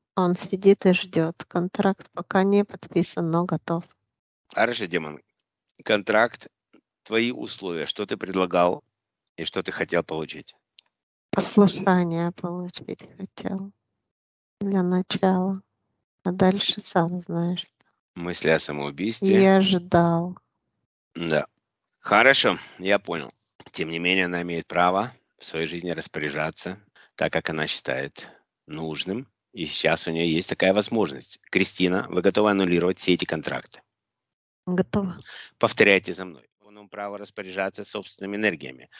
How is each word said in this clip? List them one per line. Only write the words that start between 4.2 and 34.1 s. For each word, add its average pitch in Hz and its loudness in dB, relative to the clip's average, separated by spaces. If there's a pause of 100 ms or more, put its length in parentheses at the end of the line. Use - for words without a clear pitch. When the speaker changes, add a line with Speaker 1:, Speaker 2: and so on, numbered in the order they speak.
Speaker 2:
Хорошо, 113 0
демон. 80 -4 (640)
Контракт — 107 2 (560)
твои 117 0
условия, 90 -6
что - -6
ты 101 -4
предлагал 90 2 (540)
и 82 -8
что - -6
ты - -6
хотел 85 -2
получить? 78 -10 (760)
Speaker 1:
Послушание 180 2
получить - -10 (100)
хотел 101 -10 (880)
для 196 0
начала. 185 0 (640)
А 180 0
дальше 185 2
сам 175 0
знаешь. 175 -4 (500)
Speaker 2:
Мысли 87 -2
о 78 6
самоубийстве. 87 0
Speaker 1:
Я 190 8
ждал. 175 2 (800)
Speaker 2:
Да. 80 0 (520)
Хорошо, 113 4 (180)
я 98 2
понял. 82 -6 (400)
Тем 82 -6
не 82 -6
менее, 90 2
она 87 -4
имеет 85 -6
право 92 0 (240)
в - -16
своей 80 -4
жизни 85 -8
распоряжаться 78 -6 (380)
так, 80 -2
как - -2
она 76 -2
считает - -8 (380)
нужным. 80 -8 (260)
И 85 -8
сейчас - -2
у 85 -4
неё 82 0
есть 82 0
такая 92 2
возможность. 101 -2 (120)
Кристина, 92 0
вы 87 0
готовы 104 4
аннулировать 92 2
все 92 2
эти 87 0
контракты? 73 -8 (840)